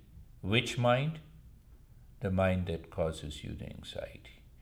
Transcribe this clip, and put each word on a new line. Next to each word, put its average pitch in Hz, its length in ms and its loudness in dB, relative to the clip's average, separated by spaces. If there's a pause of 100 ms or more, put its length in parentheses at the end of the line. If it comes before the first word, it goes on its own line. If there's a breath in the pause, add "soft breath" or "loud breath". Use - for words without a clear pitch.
(420)
Which 113 340 2
mind? 127 440 4 (1000)
The 98 100 0
mind 92 360 4
that 82 240 -4
causes 78 540 -4
you - 100 -8
the 71 120 -8
anxiety. - 760 -12 (200)